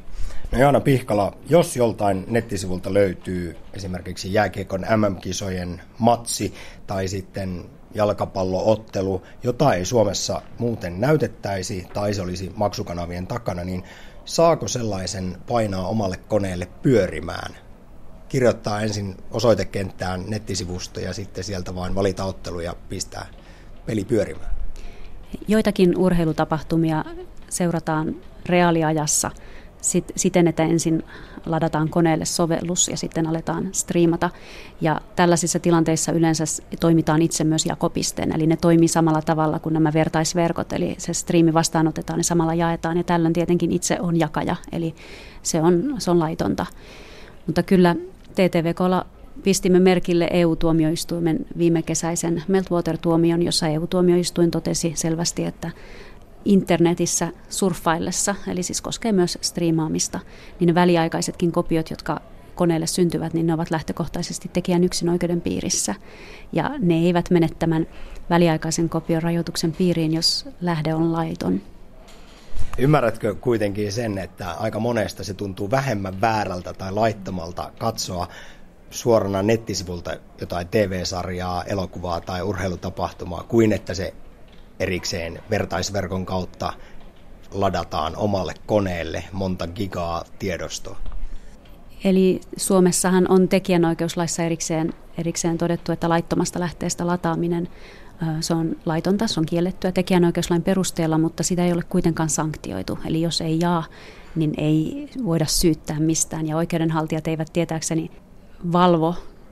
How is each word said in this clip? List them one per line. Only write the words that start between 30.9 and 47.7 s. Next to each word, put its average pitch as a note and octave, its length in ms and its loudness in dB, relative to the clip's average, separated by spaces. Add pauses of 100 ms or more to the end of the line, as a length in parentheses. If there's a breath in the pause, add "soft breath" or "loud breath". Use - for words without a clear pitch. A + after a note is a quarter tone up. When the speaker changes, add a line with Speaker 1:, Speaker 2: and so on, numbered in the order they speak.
Speaker 2:
ladataan D#3+ 420 0
koneelle E3+ 360 2
sovellus E3+ 640 0
ja - 80 -6
sitten E3 300 -2
aletaan E3 460 -2
striimata. F3 580 2 (500 loud breath)
Ja D#3 200 0 (160)
tällaisissa F3 420 4
tilanteissa D#3+ 540 2
yleensä D#3+ 340 2
s-, - 160 -4 (180)
toimitaan D#3+ 420 4
itse E3 220 2
myös D#3 220 2
jakopisteen, - 640 -2
eli D#3+ 140 0
ne D#3+ 100 4
toimii E3 320 6
samalla D#3+ 340 2
tavalla D#3 360 0
kuin D#3+ 140 -4
nämä D#3+ 200 4
vertaisverkot, D#3+ 800 0
eli - 260 -2
se - 160 -4
striimi E3 400 4
vastaanotetaan D#3+ 680 2
ja E3+ 40 0
samalla E3 300 2
jaetaan, E3+ 420 0
ja E3+ 80 0
tällöin E3+ 280 2
tietenkin E3+ 400 2
itse - 280 0
on E3+ 200 2
jakaja, D#3 360 0 (160)
eli E3 220 -4 (480 loud breath)
se D#3+ 200 0
on, F3+ 360 4
se F3+ 120 -2
on F3 80 6
laitonta. E3+ 480 0 (800 loud breath)
Mutta E3 160 2
kyllä F3 340 6 (320)